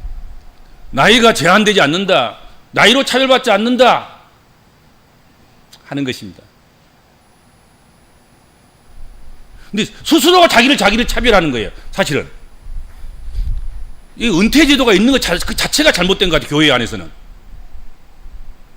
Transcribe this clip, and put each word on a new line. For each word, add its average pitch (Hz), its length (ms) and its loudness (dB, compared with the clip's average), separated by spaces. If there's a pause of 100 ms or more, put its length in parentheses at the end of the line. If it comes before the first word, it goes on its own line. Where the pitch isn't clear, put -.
(920)
나이가 220 420 4
제한되지 190 460 2
않는다, 156 580 0 (340)
나이로 214 340 2
차별받지 254 460 0
않는다 220 680 2 (1700)
하는 143 180 -8
것입니다. 110 400 -10 (3250)
근데 - 140 -2 (180)
스스로가 339 460 4
자기를, 240 260 4
자기를 214 320 0
차별하는 202 440 2
거예요, 107 200 -4 (200)
사실은. 143 380 -4 (1900)
이 233 100 -2
은퇴제도가 240 680 4
있는 226 200 4
것 247 80 0
자-, 175 160 -2
그 - 180 -6
자체가 - 380 0
잘못된 185 360 0
것 156 60 2
같아요, 123 140 -4
교회 151 200 2
안에서는. 104 400 -2 (1700)